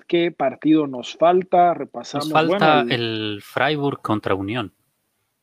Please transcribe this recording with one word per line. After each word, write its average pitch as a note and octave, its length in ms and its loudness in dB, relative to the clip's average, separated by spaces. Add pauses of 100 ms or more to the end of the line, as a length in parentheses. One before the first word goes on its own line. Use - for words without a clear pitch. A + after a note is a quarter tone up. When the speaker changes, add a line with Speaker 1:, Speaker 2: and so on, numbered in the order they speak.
Speaker 1:
¿qué E3+ 240 0
partido D3 560 0
nos B2+ 300 -12
falta? F3 560 4
Repasamos, C#3+ 560 -8
Speaker 2:
Nos D#3 40 -6
falta D#3 500 4
Speaker 1:
bueno, A#2+ 120 -2
el A2 380 -4
Speaker 2:
el G2+ 80 -10
Freiburg C#3+ 600 -2
contra G#2+ 320 -2
Unión. G2 400 -6 (680)